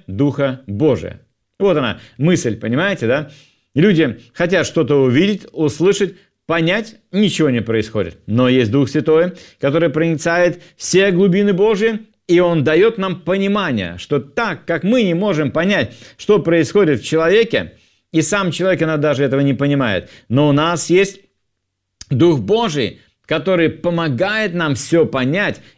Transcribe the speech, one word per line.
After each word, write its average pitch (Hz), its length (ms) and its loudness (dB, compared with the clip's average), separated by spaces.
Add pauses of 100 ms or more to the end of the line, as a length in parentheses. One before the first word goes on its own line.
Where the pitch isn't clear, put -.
Духа 135 580 -2
Божия». 107 540 -2 (400)
Вот 190 160 2
она, 120 240 -4 (180)
мысль, 143 380 0
понимаете, 135 500 -2
да? 143 240 -2 (460)
Люди 156 420 2 (160)
хотят 175 320 0
что-то 147 300 0
увидеть, 147 560 2
услышать, 175 640 -2 (300)
понять, 170 500 -2 (160)
ничего 175 360 0
не 120 140 0
происходит. 107 640 -4
Но 123 220 2
есть 127 220 2
Дух 135 200 0
Святой, 160 440 0 (260)
который 160 280 0
проницает 165 720 0 (160)
все 196 360 0
глубины 196 400 2
Божьи, 214 480 0 (260)
и 175 140 4
Он 170 240 2
дает 190 340 2
нам 190 220 -4
понимание, 175 800 -2
что 143 200 -2
так, 208 480 -6
как 165 160 -2
мы 226 220 2
не 175 100 0
можем 165 380 -2
понять, 170 420 0 (240)
что 208 220 2
происходит 165 600 2
в - 60 -12
человеке, 160 680 0 (380)
и 160 80 0
сам 190 300 -2
человек 170 320 -2
иногда 156 280 0
даже 135 120 0
этого 135 180 0
не 139 140 2
понимает, 135 560 -2 (180)
но 143 200 2
у 143 40 4
нас 156 380 0
есть 190 300 2 (920)
Дух 147 300 2
Божий, 151 600 -2 (260)
который 160 440 0
помогает 175 840 -2
нам 160 220 -2
все 156 320 0
понять, 139 560 -2 (160)